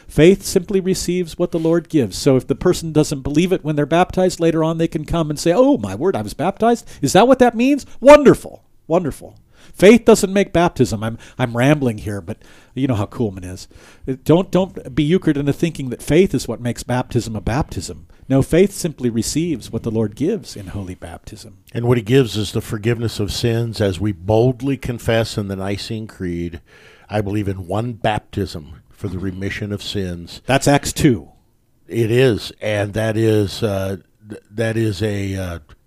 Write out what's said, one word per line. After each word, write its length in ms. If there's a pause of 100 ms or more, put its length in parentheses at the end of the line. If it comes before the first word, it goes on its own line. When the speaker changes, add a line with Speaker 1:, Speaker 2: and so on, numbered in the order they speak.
Speaker 1:
Faith 360
simply 360
receives 580
what 140
the 80
Lord 300
gives. 280
So 200
if 80
the 100
person 360
doesn't 300
believe 300
it 120
when 120
they're 100
baptized, 540
later 240
on 140
they 100
can 180
come 240
and 100
say, 140
"Oh, 240
my 180
word, 200
I 60
was 120
baptized? 540 (140)
Is 120
that 140
what 120
that 160
means? 300 (140)
Wonderful, 640 (240)
wonderful." 520 (340)
Faith 320
doesn't 280
make 200
baptism. 500
I'm, 140 (200)
I'm 200
rambling 420
here, 220
but 160 (360)
you 140
know 80
how 100
Kuhlman 400
is. 220 (400)
Uh, 160
don't, 280
don't 420
be 100
euchred 340
into 160
thinking 360
that 120
faith 320
is 140
what 140
makes 220
baptism 520
a 60
baptism. 680 (220)
No, 120
faith 300
simply 380
receives 640
what 120
the 80
Lord 240
gives 400
in 120
holy 280
baptism. 640 (160)
Speaker 2:
And 120
what 120
he 60
gives 340
is 140
the 100
forgiveness 580
of 120
sins, 500
as 180
we 140
boldly 640
confess 600
in 120
the 60
Nicene 520
Creed, 540 (480)
"I 100
believe 300
in 180
one 260
baptism 960
for 200
the 100
remission 540
of 100
sins." 600
Speaker 1:
That's 220
Acts 260
two. 380 (580)
Speaker 2:
It 200
is, 520
and 320
that 240
is, 460
uh, 340 (320)
th-, 200
that 280
is 240
a, 340
uh, 240 (280)